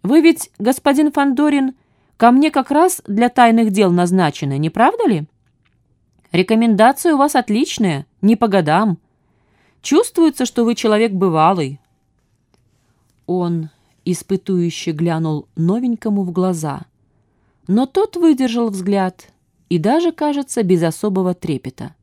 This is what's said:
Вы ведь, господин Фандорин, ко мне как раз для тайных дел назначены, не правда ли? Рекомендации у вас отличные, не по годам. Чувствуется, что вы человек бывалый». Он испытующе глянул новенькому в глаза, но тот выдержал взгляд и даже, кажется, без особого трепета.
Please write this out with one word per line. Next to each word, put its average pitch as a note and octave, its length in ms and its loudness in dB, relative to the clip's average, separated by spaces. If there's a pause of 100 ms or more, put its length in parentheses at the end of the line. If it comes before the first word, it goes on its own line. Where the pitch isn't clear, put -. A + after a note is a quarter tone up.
Вы C#4+ 200 4
ведь, - 280 2 (100)
господин C#4 520 0
Фандорин, C#4 640 0 (400)
ко A#3 160 4
мне C#4+ 180 4
как C#4+ 220 -2
раз E4+ 340 2
для A3+ 240 0
тайных A3+ 420 4
дел F#3+ 200 2
назначены, F3 640 0
не D#3 120 -2
правда F4 380 0
ли? D#3 200 -2 (1040)
Рекомендации A3+ 800 2
у C#4+ 60 2
вас C#4 180 0
отличные, G#3+ 720 -2 (160)
не G#3 140 4
по A3+ 120 0
годам. F#3 500 0 (840)
Чувствуется, D#4+ 640 0
что A#3 200 -2
вы A#3 100 0
человек G#3+ 360 0
бывалый». E3+ 680 0 (1500)
Он E3+ 440 -4 (360)
испытующе F3+ 840 -4
глянул D#3+ 560 -4 (100)
новенькому G#3 680 -2
в F3+ 80 -6
глаза, E3 540 -4 (840)
но A3+ 180 0
тот G4 300 -4
выдержал B3+ 540 0
взгляд F#3+ 640 -4 (340)
и F3+ 100 -2
даже, D#4 360 0
кажется, C#4+ 500 -4
без F3 200 2
особого F#3 500 -2
трепета. - 680 -8